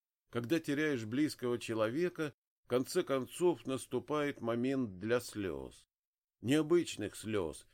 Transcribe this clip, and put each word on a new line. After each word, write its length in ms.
Когда 320
теряешь 460
близкого 520
человека, 760
в 40
конце 360
концов 640
наступает 800
момент 560
для 200
слёз. 680
Необычных 760
слёз, 580